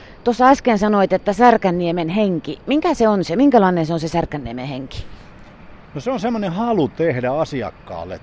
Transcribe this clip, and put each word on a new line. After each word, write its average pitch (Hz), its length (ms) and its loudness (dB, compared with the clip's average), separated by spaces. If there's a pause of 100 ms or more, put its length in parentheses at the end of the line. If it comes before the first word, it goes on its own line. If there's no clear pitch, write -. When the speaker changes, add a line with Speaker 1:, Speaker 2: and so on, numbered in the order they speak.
(240)
Speaker 1:
Tuossa 247 240 4
äsken 285 300 4
sanoit, 202 340 2
että 196 200 -2
Särkänniemen 180 760 2
henki. 180 580 -2
Minkä 311 280 0
se 226 140 2
on 202 160 2
se? 165 120 -4
Minkälainen 196 500 4
se 156 60 -4
on 165 80 -4
se 165 80 -6
Särkänniemen 131 580 -6
henki? 135 380 -10 (920)
Speaker 2:
No 143 60 -8
se 240 100 -6
on 254 100 -4
semmoinen 208 320 -4
halu 202 360 0
tehdä 127 440 -2
asiakkaalle 98 920 -8